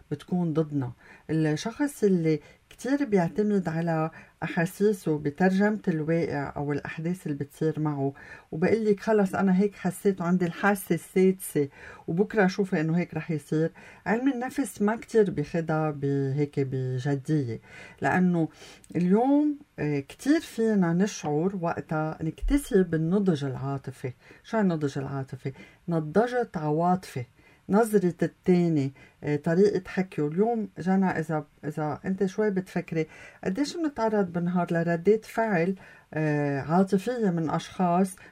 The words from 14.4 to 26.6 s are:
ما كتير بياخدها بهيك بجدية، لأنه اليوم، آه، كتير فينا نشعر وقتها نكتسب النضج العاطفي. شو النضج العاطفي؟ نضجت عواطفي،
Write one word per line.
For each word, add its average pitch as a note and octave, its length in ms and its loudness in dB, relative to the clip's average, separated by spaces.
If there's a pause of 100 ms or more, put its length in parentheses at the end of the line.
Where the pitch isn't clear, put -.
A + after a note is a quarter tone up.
ما G#3+ 140 2
كتير G#3+ 340 2
بياخدها D#3 600 -2
بهيك C#3 680 -2
بجدية، C3 1000 -2 (400)
لأنه F3 480 2 (480)
اليوم، C4+ 640 2 (200)
آه، D3 220 -2
كتير C#4+ 400 0
فينا G#3 520 2
نشعر F3 680 0
وقتها D#3 640 -4
نكتسب F#3 720 0
النضج E3 500 0
العاطفي. C3 680 -6 (320)
شو A3 160 -2
النضج D#3 380 0
العاطفي؟ C3+ 540 -6 (360)
نضجت F#3+ 680 0
عواطفي، D#3 680 0 (440)